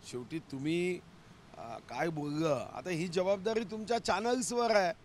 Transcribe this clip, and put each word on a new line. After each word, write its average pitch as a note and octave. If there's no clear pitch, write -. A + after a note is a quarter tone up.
शेवटी B2
तुम्ही, E3
अ, A2
काय C3+
बोललं, D3
आता C3
ही F3
जबाबदारी G3
तुमच्या A3
चॅनल्सवर A#3
आहे. F3+